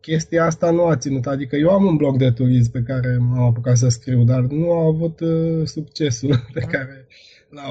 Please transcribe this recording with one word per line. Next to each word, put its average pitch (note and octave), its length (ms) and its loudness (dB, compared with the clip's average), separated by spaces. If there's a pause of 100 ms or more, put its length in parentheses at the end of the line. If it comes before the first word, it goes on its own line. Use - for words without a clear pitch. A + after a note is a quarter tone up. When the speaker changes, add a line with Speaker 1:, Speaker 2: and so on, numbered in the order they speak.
Speaker 1:
chestia D#3+ 440 -2
asta E3 260 0
nu E3+ 160 2
a D#3+ 100 2
ținut. C3+ 300 -4
Adică C#3 300 -4
eu D3+ 120 2
am G3 160 4
un E3+ 120 2
blog C#3+ 200 2
de B2+ 140 4
turism B2 400 2
pe B2+ 120 -4
care B2 380 -2
m-am B2 240 0
apucat A#2+ 320 2
să B2 120 2
scriu, A#2+ 360 0
dar B2+ 160 2
nu D3+ 320 0
a E3 140 0
avut, D#3+ 340 -2
uh, E3 460 0
succesul D3+ 640 -4 (160)
<laughs> - 80 -20
pe - 100 -6
Speaker 2:
Mhm. - 80 -8
Speaker 1:
care C3+ 360 -8 (440)
l-a C#3+ 200 -20